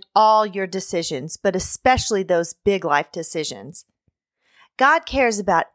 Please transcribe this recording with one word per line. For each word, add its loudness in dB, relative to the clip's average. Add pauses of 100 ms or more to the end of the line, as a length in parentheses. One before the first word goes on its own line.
(160)
all 6
your -6
decisions, -6
but -2
especially 0
those 0
big 0
life 0
decisions. -8 (920)
God 2
cares 0
about 0